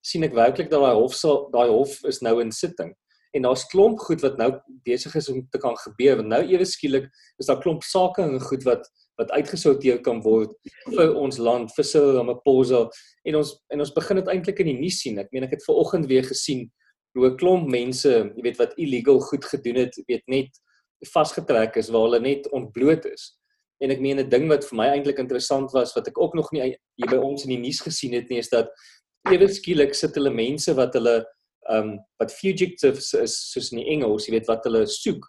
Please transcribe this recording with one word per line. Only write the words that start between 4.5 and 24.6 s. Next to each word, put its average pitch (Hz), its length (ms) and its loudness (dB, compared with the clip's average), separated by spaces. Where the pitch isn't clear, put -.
besig 123 320 -4
is - 120 -4
om 131 220 -6
te - 80 -6
kan 117 180 -2
gebeur, 123 400 2
want 110 120 -4
nou 120 140 2
ewe 180 220 2
skielik 135 460 -4
is 135 80 -8
daar 131 140 0
klomp 156 220 -4
sake 185 400 0
en 135 180 -2
goed 131 240 -6
wat, 120 240 0
wat 113 120 -4
uitgesorteer 139 680 0
kan 113 220 -2
word 110 320 2
vir 160 200 4
ons 139 240 -4
land, 117 380 0
vir 147 80 2
Cyril 143 320 4
Ramaphosa. 123 720 2
En 156 100 -4
ons, 147 240 -2
en 143 100 -4
ons 147 140 -4
begin 180 220 0
dit 185 120 -2
eintlik 185 320 -4
in 175 60 2
die 135 140 -2
nuus 180 220 -4
sien. 107 160 -6
Ek 101 140 -10
meen, 131 120 -4
ek 131 140 -8
het - 80 -18
vanoggend 160 420 2
weer 127 160 4
gesien 127 460 -6
hoe 127 120 4
'n 127 100 2
klomp 175 320 2
mense, 127 400 0
jy 113 340 2
weet, 117 160 -4
wat 120 200 0
illegal 131 420 2
goed 131 240 -6
gedoen 120 320 -6
het, 127 180 0
weet, 120 220 -2
net 131 200 -2
vasgetrek 127 640 0
is, 113 140 -2
waar 113 180 2
hulle 120 120 2
net 139 320 -4
ontbloot 131 540 0
is. - 280 -14
En 139 100 -2
ek 135 100 -2
meen, 139 180 -2
'n 135 100 -2
ding 127 200 2
wat 143 160 2